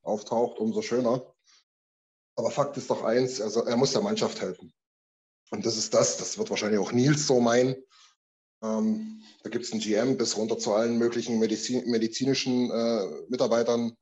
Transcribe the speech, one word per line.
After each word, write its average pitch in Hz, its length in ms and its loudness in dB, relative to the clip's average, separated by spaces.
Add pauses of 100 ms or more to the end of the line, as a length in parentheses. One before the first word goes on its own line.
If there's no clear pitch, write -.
auftaucht, 120 580 -2
umso 107 220 -2
schöner. 123 520 -2 (1000)
Aber 113 140 0
Fakt - 280 -2
ist - 120 -6
doch 113 140 -2
eins, 127 360 0
also 107 240 -2
er 120 140 0
muss 131 160 4
der 113 80 2
Mannschaft 107 400 -2
helfen. 92 320 -8 (800)
Und 107 160 -4
das 110 100 -2
ist - 160 -6
das, 117 240 4
das - 220 -8
wird 110 100 -4
wahrscheinlich 104 300 0
auch 92 120 -2
Nils 139 360 4
so 131 120 6
meinen. 123 360 4 (880)
Ähm, 110 580 -2 (220)
da 107 80 -8
gibt's 120 200 -6
einen 110 100 -2
G 107 120 -2
M 127 240 2
bis 117 200 0
runter 110 200 -2
zu 113 160 -2
allen 117 240 2
möglichen 117 400 0
Medizin-, 110 540 0
medizinischen, 123 800 0
äh, 113 340 0 (240)
Mitarbeitern, 117 720 0